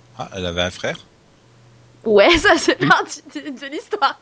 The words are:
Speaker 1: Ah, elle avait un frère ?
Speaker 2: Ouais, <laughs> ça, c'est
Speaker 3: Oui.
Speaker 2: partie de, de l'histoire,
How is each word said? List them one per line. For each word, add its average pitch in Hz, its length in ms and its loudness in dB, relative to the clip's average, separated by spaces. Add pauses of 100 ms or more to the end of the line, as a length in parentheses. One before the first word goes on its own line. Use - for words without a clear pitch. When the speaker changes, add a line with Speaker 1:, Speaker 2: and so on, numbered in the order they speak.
(180)
Speaker 1:
Ah, - 160 -12
elle 92 120 -8
avait 87 160 -4
un 90 100 -2
frère ? - 340 -10 (1000)
Speaker 2:
Ouais, 240 320 6
<laughs> - 0 -
ça, 381 200 4
c'est - 240 -2
Speaker 3:
Oui. - 60 2
Speaker 2:
partie 349 340 -2 (140)
de, 294 140 -12
de 269 200 -14
l'histoire, 311 520 -6